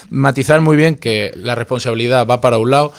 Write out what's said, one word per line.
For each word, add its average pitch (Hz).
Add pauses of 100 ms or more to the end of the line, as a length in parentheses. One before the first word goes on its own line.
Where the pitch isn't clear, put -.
matizar 139
muy 156
bien 156
que 107
la 113
responsabilidad 120
va 123
para 120
un 117
lado 143